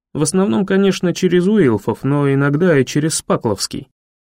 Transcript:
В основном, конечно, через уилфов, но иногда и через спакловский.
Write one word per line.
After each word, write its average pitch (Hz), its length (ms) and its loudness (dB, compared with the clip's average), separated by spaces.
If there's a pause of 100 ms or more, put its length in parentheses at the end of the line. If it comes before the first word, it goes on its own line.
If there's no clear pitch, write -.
(140)
В 143 80 -4
основном, 196 440 0
конечно, 190 480 0
через 180 340 0
уилфов, 127 560 0
но 139 280 0
иногда 143 460 2
и 127 80 2
через 151 300 -2
спакловский. - 760 -4 (360)